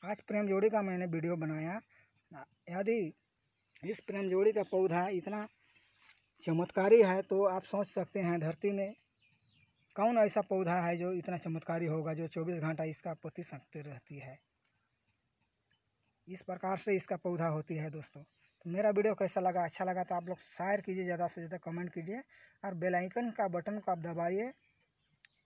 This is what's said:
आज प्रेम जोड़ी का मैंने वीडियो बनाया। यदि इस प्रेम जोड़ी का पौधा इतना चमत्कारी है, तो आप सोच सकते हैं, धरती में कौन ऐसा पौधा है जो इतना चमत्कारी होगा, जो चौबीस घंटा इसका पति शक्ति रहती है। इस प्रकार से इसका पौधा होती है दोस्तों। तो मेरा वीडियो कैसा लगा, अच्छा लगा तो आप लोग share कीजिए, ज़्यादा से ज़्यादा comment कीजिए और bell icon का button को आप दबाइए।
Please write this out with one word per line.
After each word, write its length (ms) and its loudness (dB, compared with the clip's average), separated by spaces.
आज 200 -4
प्रेम 260 0
जोड़ी 220 4
का 120 2
मैंने 260 -2
वीडियो 280 0
बनाया। 440 -4
यदि 420 0
इस 160 -6
प्रेम 280 -4
जोड़ी 240 4
का 100 0
पौधा 460 2
इतना 400 -4
चमत्कारी 600 6
है, 200 6
तो 220 2
आप 180 2
सोच 240 -2
सकते 340 -4
हैं, 200 0
धरती 300 -2
में 240 -4
कौन 220 4
ऐसा 220 6
पौधा 400 2
है 160 2
जो 160 -2
इतना 240 -2
चमत्कारी 500 -2
होगा, 280 -2
जो 120 -4
चौबीस 340 -4
घंटा 240 -2
इसका 300 -6
पति 280 -10
शक्ति 380 -12
रहती 380 -14
है। 200 -14
इस 140 -10
प्रकार 340 -2
से 200 0
इसका 200 -2
पौधा 300 -2
होती 280 -2
है 160 -4
दोस्तों। 320 -14
तो 480 -16
मेरा 200 2
वीडियो 240 4
कैसा 260 0
लगा, 240 2
अच्छा 200 -4
लगा 200 0
तो 100 -4
आप 140 -2
लोग 100 -6
share 420 -2
कीजिए, 240 -4
ज़्यादा 220 0
से 200 -6
ज़्यादा 260 -8
comment 200 -4
कीजिए 300 -8
और 100 -4
bell 200 0
icon 360 0
का 180 0
button 300 -4
को 140 -2
आप 60 0
दबाइए। 540 -2